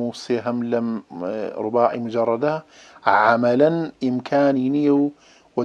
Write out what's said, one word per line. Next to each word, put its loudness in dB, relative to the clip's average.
و -6
سێ -2
هەم -2
لەم، 0
ئێ، -8
ڕوباعی 2
مجەڕەدە 0
عەمەلەن 4
ئیمکانی 0
نییە 2
و، 2
و -2